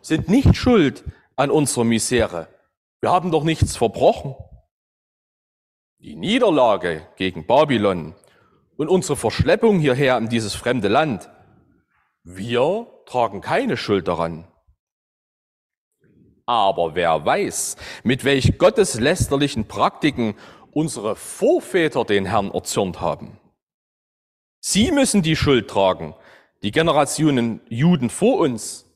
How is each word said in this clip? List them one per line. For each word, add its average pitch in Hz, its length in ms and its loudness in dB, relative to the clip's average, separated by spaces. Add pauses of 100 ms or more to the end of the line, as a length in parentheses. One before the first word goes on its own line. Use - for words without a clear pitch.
sind - 260 -2
nicht 247 280 6
schuld 190 480 2 (320)
an 139 140 0
unserer 135 340 2
Misere. 110 640 0 (520)
Wir 113 100 0
haben 175 220 0
doch 151 100 2
nichts 160 340 0
verbrochen. 139 600 0 (1600)
Die 76 180 -18
Niederlage 123 920 0 (100)
gegen 87 300 -6
Babylon 104 680 0 (640)
und 147 120 -4
unsere 170 280 0
Verschleppung 190 640 2
hierher 131 360 2
in 113 120 -4
dieses 110 260 -2
fremde 120 340 -2
Land, 127 400 0 (920)
wir 120 640 -2 (200)
tragen 110 340 -2
keine 175 360 -2
Schuld 98 300 -2
daran. 82 400 -4 (2000)
Aber 92 480 0
wer 82 300 0
weiß, 147 520 -2 (280)
mit 123 200 -2
welch 139 340 2
gotteslästerlichen 147 1080 0
Praktiken 123 680 -2 (360)
unsere 120 440 -4
Vorväter 180 880 -2
den 98 220 0
Herrn 101 260 -2
erzürnt 95 480 -4
haben. 78 400 -6 (1200)
Sie 240 320 0
müssen 262 300 2
die 156 140 0
Schuld 131 320 2
tragen, 92 460 0 (480)
die 104 80 -4
Generationen 143 960 0
Juden 127 400 0
vor 233 300 0
uns. - 580 -4